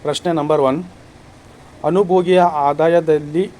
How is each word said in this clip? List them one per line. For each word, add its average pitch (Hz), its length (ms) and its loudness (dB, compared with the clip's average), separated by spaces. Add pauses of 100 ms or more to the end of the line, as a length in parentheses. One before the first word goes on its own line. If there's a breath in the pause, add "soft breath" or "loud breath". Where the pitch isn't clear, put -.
ಪ್ರಶ್ನೆ 147 300 -4
ನಂಬರ್ 151 300 0
ಒನ್, 135 220 0 (1000)
ಅನುಭೋಗಿಯ 180 580 2
ಆದಾಯದಲ್ಲಿ 156 1200 0